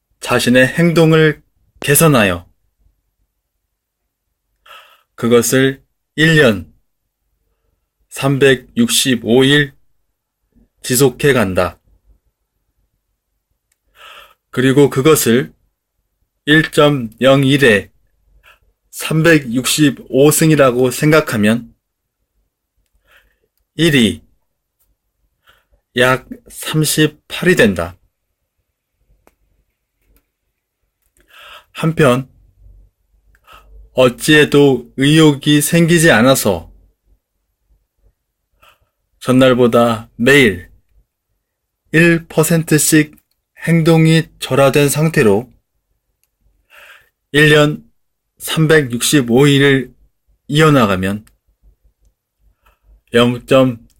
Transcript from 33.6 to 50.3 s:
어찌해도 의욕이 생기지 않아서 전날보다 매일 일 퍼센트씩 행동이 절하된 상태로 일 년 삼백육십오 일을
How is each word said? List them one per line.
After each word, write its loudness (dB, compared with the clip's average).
어찌해도 0
의욕이 2
생기지 0
않아서 0
전날보다 0
매일 0
일 0
퍼센트씩 -2
행동이 0
절하된 0
상태로 -2
일 2
년 0
삼백육십오 0
일을 0